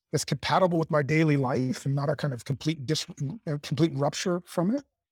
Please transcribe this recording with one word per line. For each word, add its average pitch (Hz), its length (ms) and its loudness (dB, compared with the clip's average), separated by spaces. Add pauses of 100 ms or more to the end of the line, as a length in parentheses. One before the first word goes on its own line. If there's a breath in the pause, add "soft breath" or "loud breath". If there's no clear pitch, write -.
(120)
that's - 140 0
compatible 170 520 2
with 165 140 0
my 151 100 2
daily 151 360 4
life 131 480 0
and 139 100 0
not 143 140 -2
a 147 60 0
kind 143 180 -2
of 117 120 -10
complete 147 400 -2
dis-, 151 220 -2 (140)
you 147 240 -6
know, 147 140 -4
complete 151 360 2
rupture 165 500 -2
from 185 300 0
it. 285 80 -4 (280)